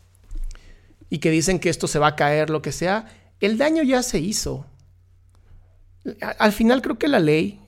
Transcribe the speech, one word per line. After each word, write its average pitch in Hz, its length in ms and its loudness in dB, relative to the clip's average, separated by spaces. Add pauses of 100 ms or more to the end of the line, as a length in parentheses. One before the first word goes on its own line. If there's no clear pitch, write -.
(1080)
y 165 100 -4
que 165 100 0
dicen 160 300 2
que - 80 -2
esto 165 200 -2
se 156 120 -2
va 147 80 4
a 151 80 0
caer, 151 340 0
lo 156 120 -2
que 151 100 -8
sea, 196 720 -6
el 220 160 0
daño 320 260 2
ya 254 180 2
se 220 180 -2
hizo. 143 460 -6 (1600)
A-, 214 80 -6 (100)
al 214 140 4
final 240 280 4
creo - 160 -6
que 311 120 0
la 262 100 4
ley, 160 480 2